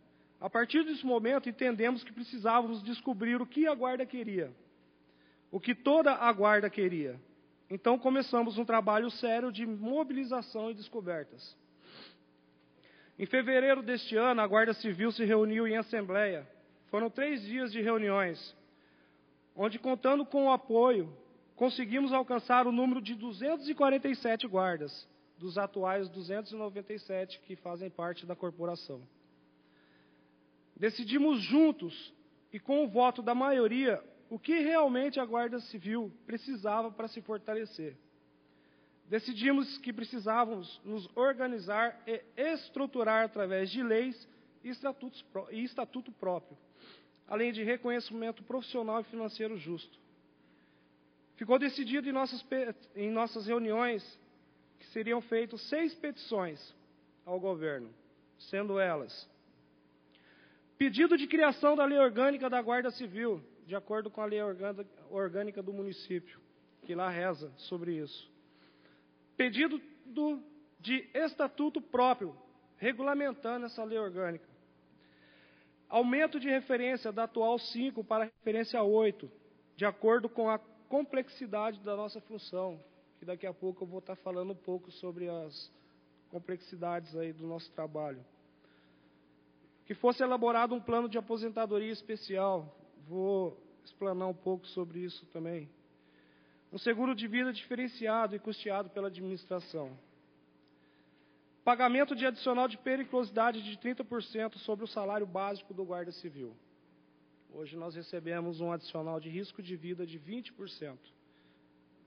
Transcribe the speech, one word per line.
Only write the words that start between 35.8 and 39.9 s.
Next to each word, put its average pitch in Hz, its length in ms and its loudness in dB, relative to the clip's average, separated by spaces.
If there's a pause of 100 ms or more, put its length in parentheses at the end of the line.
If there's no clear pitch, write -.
precisava 220 640 -4
para 226 160 -8
se 220 140 -12
fortalecer. 214 760 -6 (1120)
Decidimos 254 680 2
que 247 160 -8